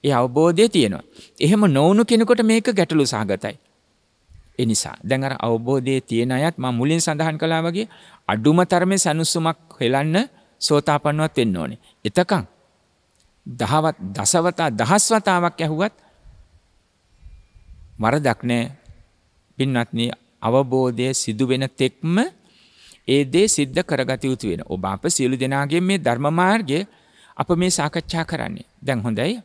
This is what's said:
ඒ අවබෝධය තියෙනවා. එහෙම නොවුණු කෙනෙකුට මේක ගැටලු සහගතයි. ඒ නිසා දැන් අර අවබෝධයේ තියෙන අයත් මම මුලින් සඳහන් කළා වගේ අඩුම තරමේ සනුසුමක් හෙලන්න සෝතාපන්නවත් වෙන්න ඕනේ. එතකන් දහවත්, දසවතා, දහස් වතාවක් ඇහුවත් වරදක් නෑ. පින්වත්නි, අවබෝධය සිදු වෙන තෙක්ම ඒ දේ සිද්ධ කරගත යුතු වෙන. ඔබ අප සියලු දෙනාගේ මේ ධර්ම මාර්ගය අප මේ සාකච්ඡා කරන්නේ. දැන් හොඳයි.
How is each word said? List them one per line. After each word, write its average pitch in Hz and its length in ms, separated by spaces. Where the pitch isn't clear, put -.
ඒ 143 80
අවබෝධය 156 540
තියෙනවා. 117 400
එහෙම 208 320
නොවුණු 165 360
කෙනෙකුට 226 380
මේක 220 240
ගැටලු 165 400
සහගතයි. 104 500
ඒ 117 140
නිසා - 340
දැන් 131 240
අර 131 120
අවබෝධයේ 127 640
තියෙන 120 320
අයත් 151 260
මම 127 160
මුලින් 147 260
සඳහන් 156 380
කළා 160 240
වගේ 175 240
අඩුම 113 380
තරමේ 185 360
සනුසුමක් 160 600
හෙලන්න 139 400
සෝතාපන්නවත් 151 760
වෙන්න 110 200
ඕනේ. 85 220
එතකන් 170 580
දහවත්, 131 500
දසවතා, 165 600
දහස් 123 360
වතාවක් 180 500
ඇහුවත් 160 380
වරදක් 123 480
නෑ. 120 220
පින්වත්නි, 120 540
අවබෝධය 127 760
සිදු 117 340
වෙන 131 200
තෙක්ම 160 520
ඒ 139 160
දේ 170 240
සිද්ධ 135 320
කරගත 131 440
යුතු 127 240
වෙන. 85 160
ඔබ 92 200
අප 98 220
සියලු 131 300
දෙනාගේ 139 440
මේ 190 180
ධර්ම 135 320
මාර්ගය 180 560
අප - 200
මේ 180 200
සාකච්ඡා 165 540
කරන්නේ. - 520
දැන් 131 240
හොඳයි. 123 440